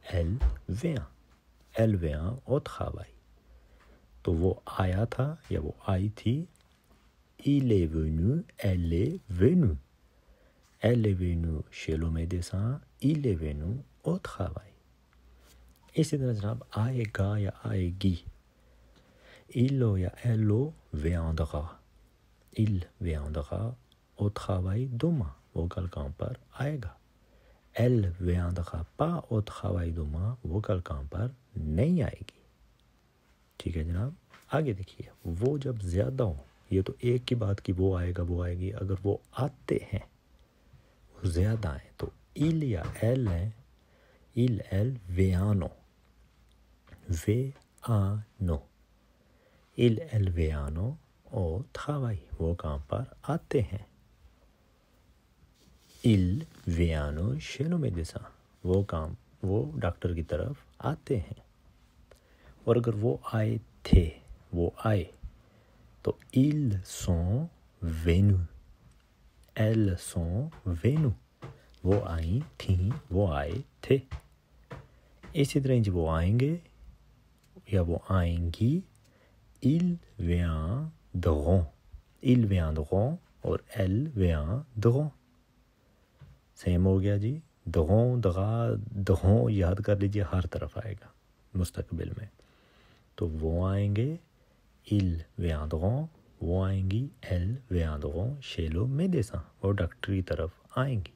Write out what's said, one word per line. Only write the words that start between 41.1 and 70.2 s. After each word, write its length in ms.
वो 140
ज़्यादा 420
हैं, 280
तो 120
il 260
या 200
elle 240
हैं, 260
il, 260
elle 200
viennent, 520
viennent, 1500
il, 220
elle 160
viennent 640
au 300
travail, 420
वो 140
काम 260
पर 340
आते 320
हैं। 240
Ils 420
viennent 720
chez 280
le 100
médecin, 460
वो 180
काम, 320
वो 320
डॉक्टर 380
की 100
तरफ 420
आते 360
हैं। 260
और 100
अगर 180
वो 240
आए 260
थे, 460
वो 200
आए, 180
तो 120
ils 360
sont 600
venus, 400
elles 440
sont 480